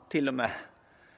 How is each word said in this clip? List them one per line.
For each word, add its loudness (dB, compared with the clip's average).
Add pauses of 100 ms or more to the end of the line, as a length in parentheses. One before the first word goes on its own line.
till 2
och 0
med, 2 (680)